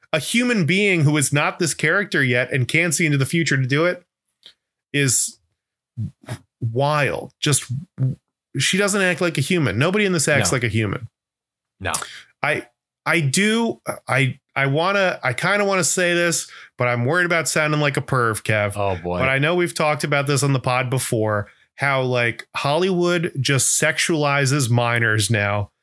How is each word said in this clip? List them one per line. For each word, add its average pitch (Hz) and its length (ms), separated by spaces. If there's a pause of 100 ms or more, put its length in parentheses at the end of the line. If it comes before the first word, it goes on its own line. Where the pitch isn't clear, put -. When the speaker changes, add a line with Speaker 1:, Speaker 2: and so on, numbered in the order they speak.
(120)
Speaker 1:
a 160 80
human 233 460
being 185 360
who 147 140
is 147 160
not 160 280
this 165 160
character 175 480
yet 123 280
and 127 160
can't 170 260
see 175 120
into 147 140
the 135 60
future 165 300
to 135 120
do 143 180
it 180 180 (880)
is - 480 (1200)
wild. 131 800
Just, - 320 (840)
she 135 200
doesn't 202 240
act 180 200
like 175 160
a 151 40
human. 135 360
Nobody 185 280
in 190 60
this 170 160
acts 135 240
Speaker 2:
No. - 40
Speaker 1:
like 120 80
a 120 60
human. 107 380 (720)
Speaker 2:
No. 90 140 (480)
Speaker 1:
I, 151 260 (380)
I 160 160
do, 214 580 (280)
I, 131 320 (160)
I 135 100
wanna, 180 580
I 127 100
kinda 196 320
wanna 190 180
say 175 320
this, 170 340 (300)
but 123 80
I'm 120 180
worried 175 220
about 165 200
sounding 151 320
like 143 180
a 147 40
perv, 120 420
Kev. 104 320
Speaker 2:
Oh, 98 260
boy. 87 180
Speaker 1:
But 131 100
I 135 80
know 147 180
we've 175 180
talked 151 300
about 143 240
this 143 160
on 139 100
the 131 60
pod 127 300
before, 107 580 (280)
how, 135 260
like, 120 540
Hollywood 175 840
just 131 400
sexualizes 143 880
minors 117 600
now. 104 420 (120)